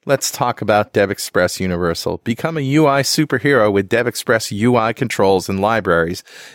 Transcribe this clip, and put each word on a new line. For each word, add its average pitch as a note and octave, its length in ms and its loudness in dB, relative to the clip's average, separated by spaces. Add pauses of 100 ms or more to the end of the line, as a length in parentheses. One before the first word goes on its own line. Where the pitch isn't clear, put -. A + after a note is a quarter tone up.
let's C#3 260 -2
talk B2 300 -4
about G#2 320 2
Dev G2+ 180 0
Express - 480 -2
Universal. F2 600 -4
Become D#3+ 380 -6
a D3+ 40 -4
U C#3+ 260 2
I C#3 140 2
superhero B2 720 2
with G2 180 0
Dev A#2+ 180 0
Express - 460 -2
U A#2+ 240 2
I A2+ 160 0
controls G2 560 0
and G2 100 -4
libraries F#2 640 0 (320)